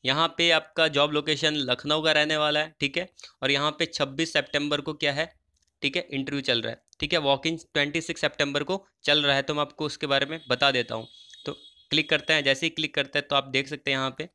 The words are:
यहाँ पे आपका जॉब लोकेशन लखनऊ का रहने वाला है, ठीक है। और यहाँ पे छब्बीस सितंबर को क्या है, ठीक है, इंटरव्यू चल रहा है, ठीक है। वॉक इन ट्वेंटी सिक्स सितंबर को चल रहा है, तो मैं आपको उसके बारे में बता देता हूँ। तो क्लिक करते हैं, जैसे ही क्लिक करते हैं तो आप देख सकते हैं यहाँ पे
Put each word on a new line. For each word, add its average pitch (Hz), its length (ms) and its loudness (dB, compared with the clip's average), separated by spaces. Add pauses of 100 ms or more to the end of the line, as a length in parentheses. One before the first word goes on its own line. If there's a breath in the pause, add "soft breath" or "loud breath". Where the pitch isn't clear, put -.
यहाँ 147 220 2 (100)
पे 170 140 4
आपका 160 380 2
जॉब 147 220 2
लोकेशन 151 520 0
लखनऊ 147 380 -2
का 156 100 2
रहने 151 260 2
वाला 151 220 2
है, 156 200 -4
ठीक 139 180 -2
है। 175 100 -4 (360 loud breath)
और 135 80 2
यहाँ 143 280 2
पे 165 80 2
छब्बीस 147 460 -4
सितंबर 147 480 0
को 156 140 -6
क्या 143 180 -2
है, 151 120 -2 (560)
ठीक 139 160 -2
है, 175 140 -6
इंटरव्यू 139 320 -4
चल 120 180 0
रहा 113 100 -6
है, - 100 -14 (180)
ठीक 151 140 -2
है। 170 80 2
वॉक 139 260 2
इन 165 100 -2 (160)
ट्वेंटी 147 280 0
सिक्स - 200 -6
सितंबर 143 420 0
को 190 220 -4 (180 soft breath)
चल 147 200 4
रहा 139 120 4
है, 139 60 2
तो 151 120 -2
मैं 147 80 0
आपको 147 240 -4
उसके 147 220 -6
बारे 139 180 2
में 160 140 -10 (100)
बता 139 220 2
देता 120 240 -2
हूँ। 113 120 -8 (380)
तो 143 80 -6 (380)
क्लिक 151 180 0
करते 156 240 2
हैं, 151 100 2
जैसे 135 220 2
ही 160 60 0
क्लिक 156 240 -4
करते 143 240 -2
हैं 139 80 -6
तो 143 80 -2
आप 139 140 0
देख 135 180 0
सकते 143 240 -6
हैं 135 60 0
यहाँ 131 200 -2
पे 160 180 -10